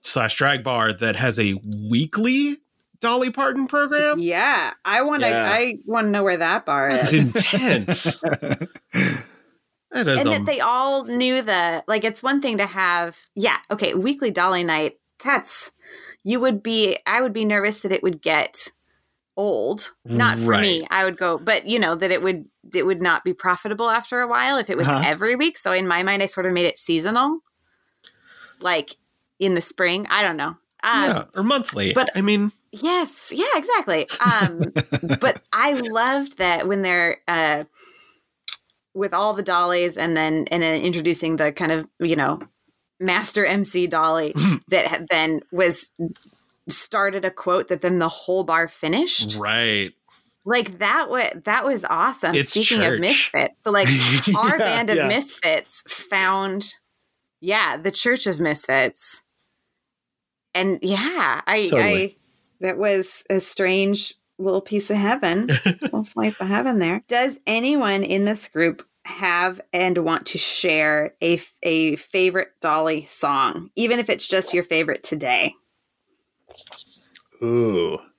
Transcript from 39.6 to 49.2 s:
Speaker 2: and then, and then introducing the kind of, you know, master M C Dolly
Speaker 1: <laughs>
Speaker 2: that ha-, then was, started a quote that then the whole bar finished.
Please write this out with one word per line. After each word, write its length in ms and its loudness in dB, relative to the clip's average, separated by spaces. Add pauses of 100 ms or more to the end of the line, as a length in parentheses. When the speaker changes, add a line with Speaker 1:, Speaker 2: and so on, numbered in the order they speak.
Speaker 2:
and 180 0
then, 360 0
and 100 0
then 220 0
introducing 540 0
the 140 2
kind 200 -2
of, 160 -4 (120)
you 160 0
know, 240 -2 (600)
master 440 0
M 200 2
C 240 -2
Dolly 480 0
Speaker 1:
<laughs> 320 2
Speaker 2:
that 180 2
ha-, 140 -2 (100)
then 320 0 (100)
was, 400 0 (800)
started 560 0
a 60 0
quote 380 0
that 120 -2
then 160 2
the 100 2
whole 360 -2
bar 240 2
finished. 680 -2